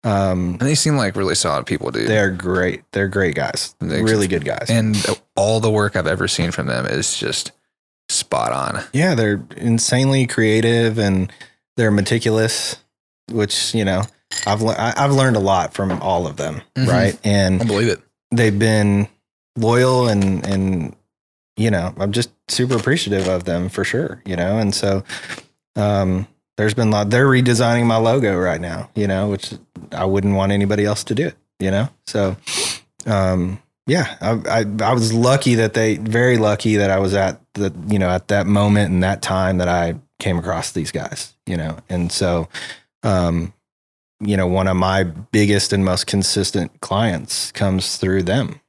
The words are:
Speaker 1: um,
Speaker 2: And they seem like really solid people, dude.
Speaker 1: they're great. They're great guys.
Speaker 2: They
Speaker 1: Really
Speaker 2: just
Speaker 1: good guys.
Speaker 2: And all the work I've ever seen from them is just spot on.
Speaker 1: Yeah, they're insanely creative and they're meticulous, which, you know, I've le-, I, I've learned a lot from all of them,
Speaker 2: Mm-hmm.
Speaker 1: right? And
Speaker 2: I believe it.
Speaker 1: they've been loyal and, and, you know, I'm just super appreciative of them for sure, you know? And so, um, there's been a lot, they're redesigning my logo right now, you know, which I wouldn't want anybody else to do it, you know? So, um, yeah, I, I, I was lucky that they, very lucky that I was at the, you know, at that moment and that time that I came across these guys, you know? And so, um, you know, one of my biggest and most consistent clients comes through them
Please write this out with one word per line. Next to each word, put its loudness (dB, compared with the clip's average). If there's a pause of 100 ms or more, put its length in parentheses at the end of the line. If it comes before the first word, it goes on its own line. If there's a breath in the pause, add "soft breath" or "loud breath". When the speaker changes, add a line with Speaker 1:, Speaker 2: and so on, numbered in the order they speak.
Speaker 1:
um, 0
Speaker 2:
And -2
they 2
seem 0
like -2
really 0
solid -2
people, -4
dude. -2
Speaker 1:
they're 2
great. -2
They're -2
great 0
guys. -6
Speaker 2:
They -2
Speaker 1:
Really 2
Speaker 2:
just -4
Speaker 1:
good -2
guys. -6
Speaker 2:
And 2 (400)
all 2
the 2
work 2
I've 0
ever 0
seen -2
from -4
them -4
is -2
just -6 (580)
spot -2
on. -4 (100)
Speaker 1:
Yeah, 2
they're 0 (140)
insanely 2
creative 2
and 0 (460 loud breath)
they're 2
meticulous, 0 (540)
which, -2
you 0
know, 0 (460)
I've 0
le-, 2
I, -2
I've 2
learned 4
a 2
lot 0
from -2 (100)
all 0
of -8
them, -6 (120)
Speaker 2:
Mm-hmm. 2
Speaker 1:
right? 2
And 2
Speaker 2:
I 0
believe 2
it. -2 (320)
Speaker 1:
they've 4
been 2 (480)
loyal 4
and, 0
and, -2 (600)
you 0
know, -2
I'm -2
just -2 (180)
super 0
appreciative 0
of 0
them -2
for -6
sure, -4
you -6
know? 0
And 0
so, -2 (720 loud breath)
um, 0 (300)
there's 0
been 2
a 2
lot, 0
they're 4
redesigning 4
my 2
logo 2
right 0
now, -8
you -2
know, 0
which -6 (400)
I -4
wouldn't 2
want 2
anybody 2
else -2
to -4
do -2
it, -8 (240)
you 0
know? 0 (160)
So, -2 (720 loud breath)
um, 0 (280)
yeah, 0
I, 0
I, 0 (240)
I 2
was 2
lucky 4
that 2
they, 2
very 2
lucky 2
that 2
I 2
was 0
at 0 (140)
the, -2 (140)
you 2
know, 2
at -2
that 0
moment 4
and 2
that 0
time 0
that 0
I 0 (240)
came -2
across -4
these -4
guys, -10 (140)
you -4
know? -6 (120)
And -2
so, 0 (540 loud breath)
um, 0 (680)
you 0
know, 2
one 2
of 2
my 2
biggest 0
and 2
most 0
consistent -2
clients -4
comes -2
through 0
them -2